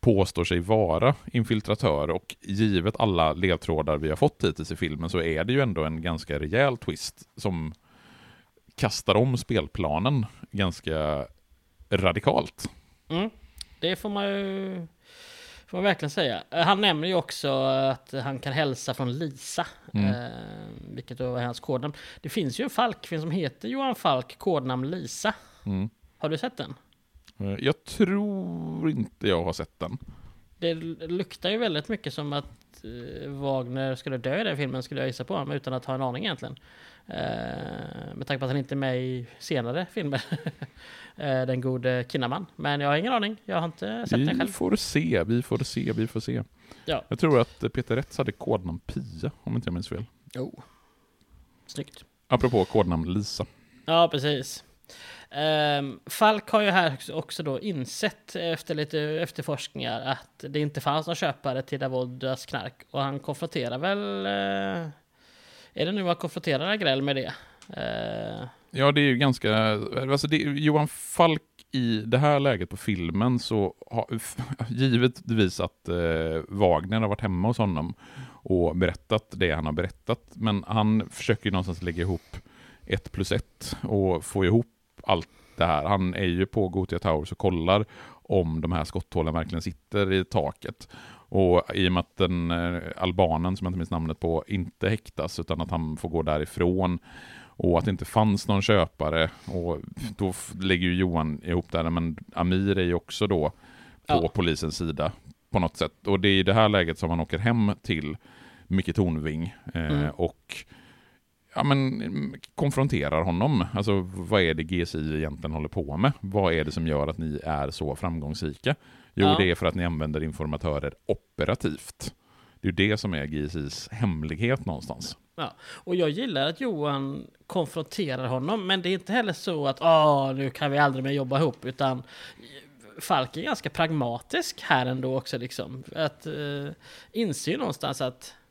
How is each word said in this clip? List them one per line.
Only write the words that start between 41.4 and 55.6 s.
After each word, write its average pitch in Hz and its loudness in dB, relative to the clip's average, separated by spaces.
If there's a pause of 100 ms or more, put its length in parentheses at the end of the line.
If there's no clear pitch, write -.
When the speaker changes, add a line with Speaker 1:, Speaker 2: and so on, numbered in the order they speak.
Speaker 2:
den 127 -2
gode 127 0
Kinnaman. 139 -2 (100)
Men 143 -2
jag 143 2
har 143 4
ingen 220 0
aning. 214 -2
Jag 190 -4
har 165 -2
inte 214 -6
sett - -6 (100)
den 151 4
Speaker 1:
Vi - 0
Speaker 2:
själv. - 0
Speaker 1:
får 190 0
se, 147 2
vi 117 2
får 113 -2
se, 117 -2
vi 110 0
får - -4
se. 120 -4 (420)
Speaker 2:
Ja. 156 -4
Speaker 1:
Jag - -4
tror 151 6
att, - 0
eh, 113 0
Peter 117 -2
Rätz - -4
hade 123 0
kodnamn 90 -2
Pia, 101 -6 (120)
om 107 -4
inte 120 -2
jag 87 -4
minns 87 -6
fel. - -6 (300)
Speaker 2:
Oh. - -8 (1080)
Snyggt. - -12 (240)
Speaker 1:
Apropå 120 4
kodnamn 87 2
Lisa. 101 -4 (400)
Speaker 2:
Ja, 165 6
precis. 143 -4 (640)
Ehm, 147 0